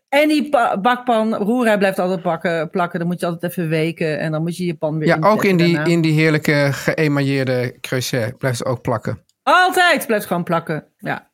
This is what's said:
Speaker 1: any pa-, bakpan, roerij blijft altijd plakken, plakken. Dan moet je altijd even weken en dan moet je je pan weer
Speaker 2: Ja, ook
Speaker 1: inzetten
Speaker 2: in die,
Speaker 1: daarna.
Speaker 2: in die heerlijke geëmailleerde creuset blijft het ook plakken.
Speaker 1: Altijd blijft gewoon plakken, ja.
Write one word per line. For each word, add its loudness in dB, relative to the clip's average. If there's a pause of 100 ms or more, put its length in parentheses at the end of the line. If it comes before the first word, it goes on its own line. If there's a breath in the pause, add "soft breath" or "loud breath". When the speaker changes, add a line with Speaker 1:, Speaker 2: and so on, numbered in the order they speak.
Speaker 1:
any 2
pa-, 0
bakpan, 2
roerij 2
blijft 0
altijd -2
plakken, -2
plakken. -2
Dan -4
moet -4
je -2
altijd -4
even -4
weken -2
en -4
dan -2
moet -4
je -6
je -2
pan -4
weer 0
Speaker 2:
Ja, 4
ook 0
Speaker 1:
inzetten 4
Speaker 2:
in 4
die, 4
Speaker 1:
daarna. 0
Speaker 2:
in 2
die 2
heerlijke 2
geëmailleerde -2
creuset -4
blijft -4
het -6
ook -4
plakken. -4 (180)
Speaker 1:
Altijd 2
blijft -2
gewoon -2
plakken, -4 (100)
ja. -8